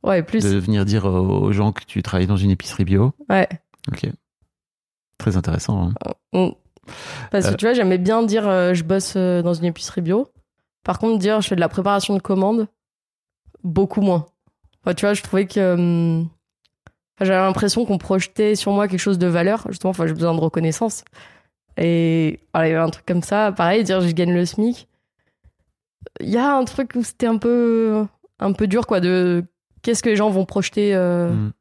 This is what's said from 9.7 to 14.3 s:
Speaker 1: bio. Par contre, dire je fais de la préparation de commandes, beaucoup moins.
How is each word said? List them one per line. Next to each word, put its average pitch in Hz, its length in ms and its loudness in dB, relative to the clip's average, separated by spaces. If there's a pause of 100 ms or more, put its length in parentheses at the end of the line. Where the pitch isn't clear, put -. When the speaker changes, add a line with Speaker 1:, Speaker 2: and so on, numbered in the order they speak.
Speaker 1:
bio. 190 260 0 (560)
Par - 160 -4
contre, 226 180 2
dire 208 220 2
je 202 80 -2
fais 196 80 -2
de 170 60 0
la 165 80 2
préparation 202 460 -2
de 190 60 0
commandes, 208 460 0 (960)
beaucoup 190 380 0
moins. 180 240 2 (580)